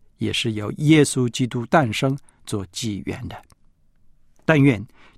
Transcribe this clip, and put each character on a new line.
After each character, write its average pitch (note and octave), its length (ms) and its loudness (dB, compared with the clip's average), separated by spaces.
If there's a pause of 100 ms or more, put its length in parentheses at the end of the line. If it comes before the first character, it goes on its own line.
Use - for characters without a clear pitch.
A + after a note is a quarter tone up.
(180)
也 G#2 140 -2
是 - 200 -4
由 G#2 200 -6
耶 D3+ 320 6
稣 B2+ 240 0
基 B2 180 -2
督 A#2 200 -6
诞 C#3 260 2
生 C3+ 240 -2 (300)
做 G2 260 -6
纪 G2+ 340 -6
元 F#2+ 220 -8
的。 - 80 -14 (1080)
但 D#3+ 160 4
愿 B2 240 2 (340)